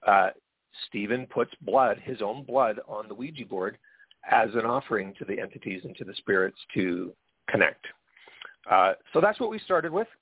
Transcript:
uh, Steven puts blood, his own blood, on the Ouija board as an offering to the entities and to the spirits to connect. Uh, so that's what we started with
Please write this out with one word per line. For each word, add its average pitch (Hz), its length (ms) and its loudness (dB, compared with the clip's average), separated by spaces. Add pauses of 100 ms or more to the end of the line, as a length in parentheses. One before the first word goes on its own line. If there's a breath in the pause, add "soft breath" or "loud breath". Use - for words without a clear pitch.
uh, 98 240 6 (600)
Steven 113 380 -4
puts - 340 -4
blood, 120 380 2
his 123 220 -10
own 113 220 -6
blood, 120 440 0
on 107 200 -12
the 107 80 -14
Ouija 131 300 -12
board 98 340 -6 (500 soft breath)
as 113 240 4
an 113 120 0
offering 113 500 -2
to 87 100 -12
the 98 140 -6
entities 98 460 -10
and 117 100 -14
to - 80 -12
the 98 120 -14
spirits - 440 0 (140)
to 90 420 -4 (340)
connect. - 380 2 (840 loud breath)
Uh, 95 240 8 (200)
so 160 80 4
that's 208 180 2
what 226 120 -2
we 220 80 -6
started 165 320 0
with 202 160 -2 (140)